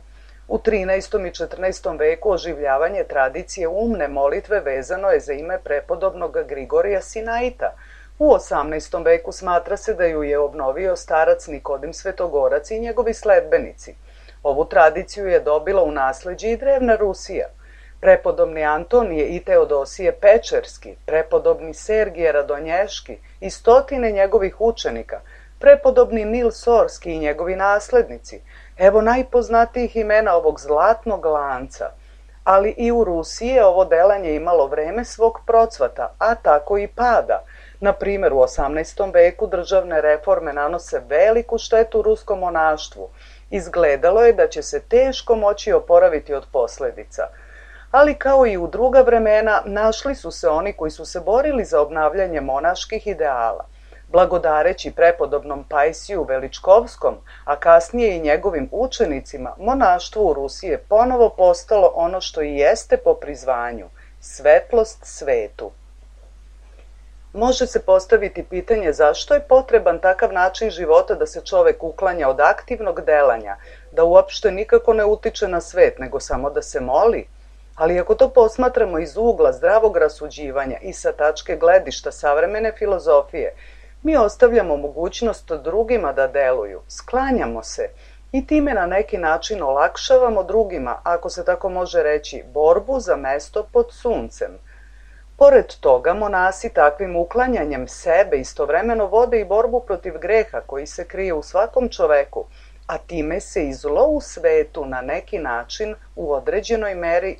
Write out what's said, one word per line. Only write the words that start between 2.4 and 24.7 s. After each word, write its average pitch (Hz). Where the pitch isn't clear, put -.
tradicije 151
umne 196
molitve 156
vezano 143
je 156
za 143
ime 165
prepodobnog 170
Grigorija 160
Sinaita. 226
U 302
osamnaestom 156
veku 165
smatra 180
se 214
da 175
ju 156
je 143
obnovio 147
starac 165
Nikodim 147
Svetogorac 151
i 220
njegovi 233
sledbenici. 165
Ovu 143
tradiciju 180
je 170
dobila 156
u 151
nasleđe 156
i 233
drevna 254
Rusija. 190
Prepodobni 170
Antonije 160
i 170
Teodosije 165
Pečerski, 170
prepodobni 160
Sergije 175
Radonješki 147
i 190
stotine 254
njegovih 196
učenika, 139